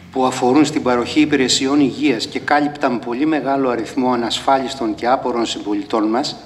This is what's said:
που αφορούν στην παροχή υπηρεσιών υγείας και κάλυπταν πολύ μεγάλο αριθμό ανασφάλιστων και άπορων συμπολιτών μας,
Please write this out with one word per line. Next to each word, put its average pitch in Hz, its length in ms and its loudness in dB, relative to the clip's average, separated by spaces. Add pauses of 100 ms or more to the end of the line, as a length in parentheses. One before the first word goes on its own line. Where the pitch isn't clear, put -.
(120)
που 131 140 0
αφορούν 127 380 4
στην 143 180 -2
παροχή 123 380 0
υπηρεσιών 139 600 2
υγείας 123 460 0
και - 120 -8
κάλυπταν 135 600 0
πολύ 120 280 -2
μεγάλο 139 420 0
αριθμό 123 440 -2
ανασφάλιστων 117 840 -2
και 117 120 -6
άπορων 123 400 0
συμπολιτών 104 640 -2
μας, 123 380 -2